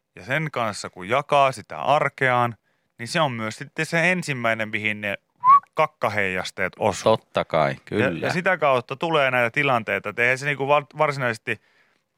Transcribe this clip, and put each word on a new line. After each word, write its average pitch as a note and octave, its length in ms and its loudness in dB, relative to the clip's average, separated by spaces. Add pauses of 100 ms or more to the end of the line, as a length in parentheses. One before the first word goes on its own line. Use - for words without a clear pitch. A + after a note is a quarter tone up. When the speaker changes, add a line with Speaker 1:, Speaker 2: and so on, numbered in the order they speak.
(160)
Speaker 1:
ja F2+ 80 -18
sen D3+ 260 -4
kanssa G#2+ 400 -4
kun F#2 180 -12
jakaa C#3 440 2
sitä F2 300 -12
arkeaan, B2+ 720 2 (440)
niin A#2 100 -12
se E3+ 120 -2
on C#3+ 120 0
myös A2 240 -6
sitten D3 300 -8
se E3+ 260 2
ensimmäinen, A#2 560 -2
mihin G#2+ 320 -4
ne G#2 160 -6 (580)
kakkaheijasteet G2 1040 -2
osuu. G#2+ 380 2
Speaker 2:
Totta - 280 -2
kai, C#2+ 400 0
kyllä. G#2 200 0
Speaker 1:
Ja, D3+ 220 -2
ja C3+ 60 -2
sitä F3+ 240 0
kautta C3+ 400 0
tulee D3+ 340 2
näitä B2 200 2
tilanteita, A2+ 580 0
että G#2+ 140 -2
eihän B2+ 160 2
se C#3 80 -8
niinku C#3 220 -2
val-, C#3+ 300 0
varsinaisesti B2+ 640 -2 (580)